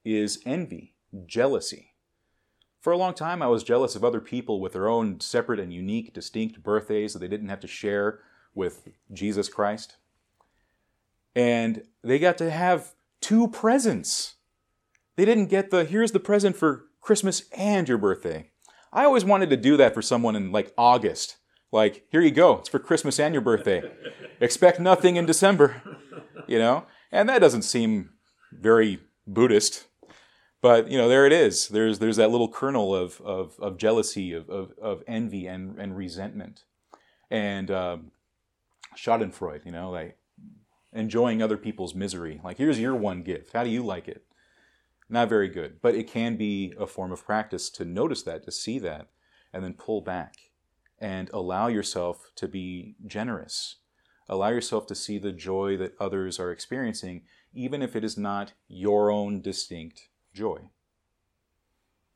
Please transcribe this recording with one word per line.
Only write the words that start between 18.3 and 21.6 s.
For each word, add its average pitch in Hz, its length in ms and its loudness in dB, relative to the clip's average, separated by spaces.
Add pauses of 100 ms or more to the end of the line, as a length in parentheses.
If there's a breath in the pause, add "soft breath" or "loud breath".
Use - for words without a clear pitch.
I 247 100 2
always 262 220 6
wanted 190 240 4
to 135 80 4
do 127 180 6
that 135 180 8
for 113 80 -4
someone 117 360 0
in, 95 160 -4
like, 104 240 -2
August. 117 600 2 (340)